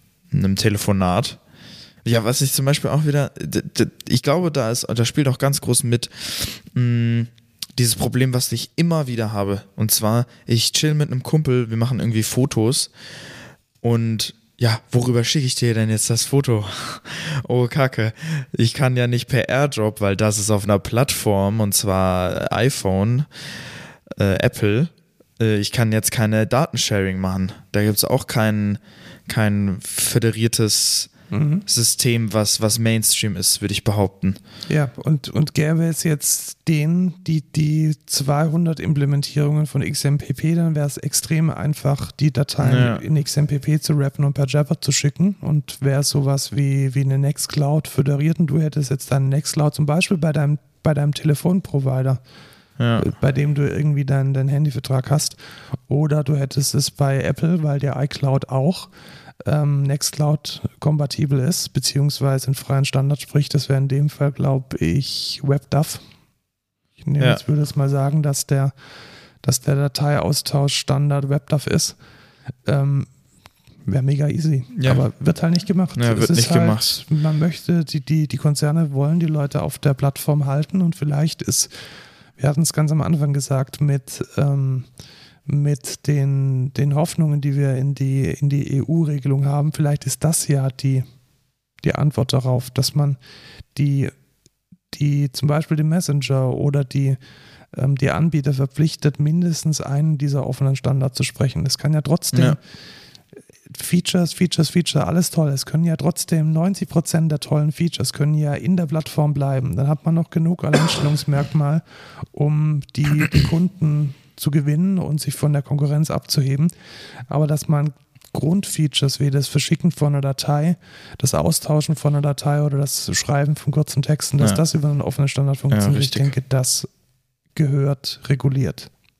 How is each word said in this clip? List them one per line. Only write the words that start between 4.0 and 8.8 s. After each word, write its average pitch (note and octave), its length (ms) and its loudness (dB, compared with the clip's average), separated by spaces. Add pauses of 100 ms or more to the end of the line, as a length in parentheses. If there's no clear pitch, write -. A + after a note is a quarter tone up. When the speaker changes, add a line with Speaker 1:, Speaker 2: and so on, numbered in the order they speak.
Speaker 1:
ich - 140 0
glaube, D#3+ 300 0
da B2 180 -2
ist, B2 180 -4
da A#2 160 0
spielt C3 220 0
auch B2+ 120 0
ganz C#3 220 0
groß - 220 0
mit, A#2+ 280 0 (640)
mh, A#2 520 2 (520)
dieses A2+ 180 2
Problem, B2 360 0
was B2 200 0
ich - 240 -6
immer D#3+ 320 0